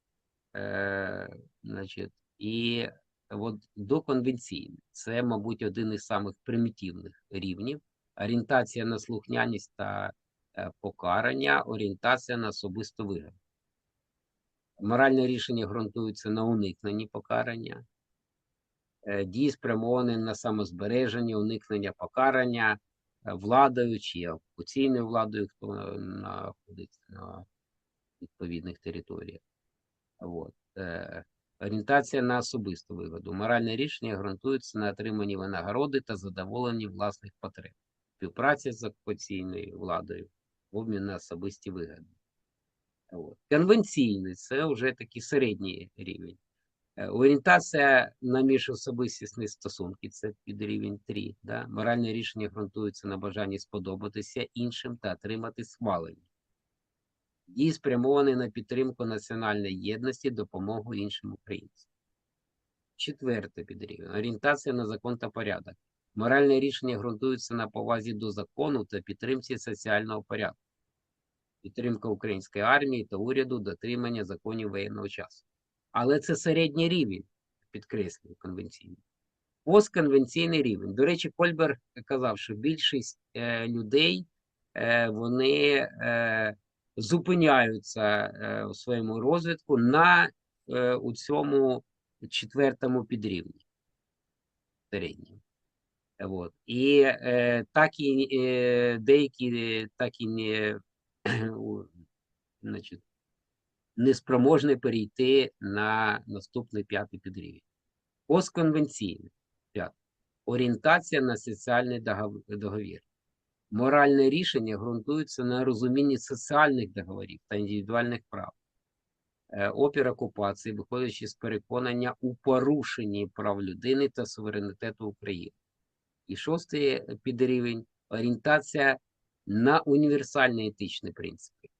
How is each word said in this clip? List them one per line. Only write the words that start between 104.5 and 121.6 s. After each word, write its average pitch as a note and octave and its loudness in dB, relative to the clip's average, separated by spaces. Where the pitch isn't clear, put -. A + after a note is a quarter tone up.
перейти B2+ 4
на G#2+ 0
наступний G#2 -6
п'ятий G2+ -6
підрівень. - -14
Постконвенційний. D3+ 0
П'яте. G2 -6
Орієнтація B2+ 2
на B2 2
соціальний A#2+ -2
догов-, G#2 -4
договір. G#2 -6
Моральне C3+ 6
рішення C3 0
ґрунтується A#2+ -4
на B2 0
розумінні B2+ 4
соціальних C3+ 2
договорів F#2+ -10
та G#2 -4
індивідуальних G#2 -2
прав. F#2+ -10
Е, G2+ -2
опір C#3+ 2
окупації, G#2 -4
виходячи A#2 -6
з - -12
переконання B2 -2